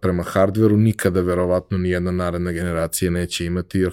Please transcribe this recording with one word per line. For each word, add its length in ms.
prema 220
hardveru, 540
nikada 440
verovatno 580
ni 120
jedna 200
naredna 420
generacija 580
neće 340
imati, 340
jer 140